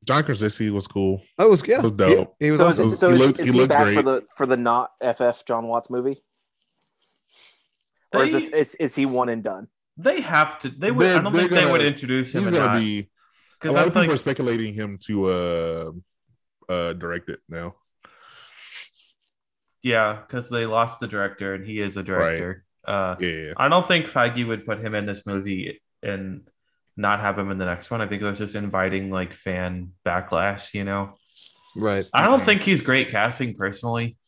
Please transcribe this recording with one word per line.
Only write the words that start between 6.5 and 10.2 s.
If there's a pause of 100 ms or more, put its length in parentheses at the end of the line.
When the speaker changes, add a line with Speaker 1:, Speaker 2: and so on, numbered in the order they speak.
Speaker 3:
Or
is
Speaker 4:
They
Speaker 3:
this,
is,
is
he
one
and
done? (280)
Speaker 4:
They